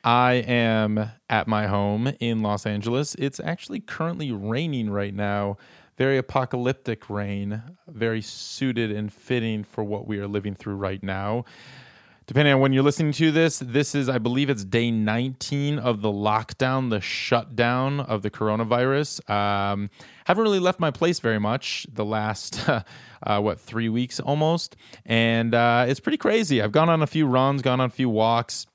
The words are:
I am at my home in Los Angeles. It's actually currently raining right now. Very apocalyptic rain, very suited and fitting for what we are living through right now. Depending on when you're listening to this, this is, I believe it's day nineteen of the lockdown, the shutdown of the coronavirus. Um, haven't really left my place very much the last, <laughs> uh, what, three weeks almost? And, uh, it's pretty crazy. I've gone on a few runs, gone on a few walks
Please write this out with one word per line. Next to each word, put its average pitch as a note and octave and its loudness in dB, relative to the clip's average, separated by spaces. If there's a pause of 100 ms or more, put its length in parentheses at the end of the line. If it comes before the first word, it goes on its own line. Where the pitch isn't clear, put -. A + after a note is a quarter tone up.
I B2 6 (120)
am A2 2 (200)
at A2 2
my G#2+ 2
home G2+ 0
in A#2 0
Los G#2 -2
Angeles. A2+ -2
It's C#3 -4
actually G#3+ -6
currently D#3+ -6
raining A2+ -2
right G2+ -2
now. G2+ -2 (400)
Very C3+ 2
apocalyptic B2+ -2
rain, G2+ -4 (260)
very A2+ -2
suited A#2 -4
and G#2 -4
fitting A2+ -2
for - -8
what G#2 -6
we G#2+ -4
are G2+ -6
living G2+ -4
through G2+ -8
right G2 -6
now. G2+ -4 (800)
Depending C#3+ 4
on C3 6
when C3+ 6
you're C3+ 6
listening D3 4
to D#3+ 4
this, D#3+ 2
this C3+ 0
is, C3+ 0
I B2+ 0
believe B2+ 0
it's G#2 -2
day A#2 2
nineteen C3 0
of A2+ -2
the G#2+ 0
lockdown, A2 0
the G#2 0
shutdown B2 0
of A2 -2
the G#2 -4
coronavirus. A#2+ -2
Um, G2+ 0 (380)
haven't F#3 2
really G#3 2
left F3+ 0
my D#3+ 2
place E3+ 0
very A2+ 0
much - -4
the A2 -4
last, G#2+ -4
<laughs> - -
uh, - -2
what, G#2 -2
three A2+ -4
weeks B2 -4
almost? D#3 0 (300)
And, A#2 2
uh, A#2+ 4
it's C3+ -2
pretty D4+ -2
crazy. F#3 2
I've G#2 0
gone D#3 4
on D#3+ 2
a C#3+ 2
few D#3 0
runs, C3 2
gone B2+ 2
on B2+ 2
a A#2+ -2
few C3 0
walks A2+ 0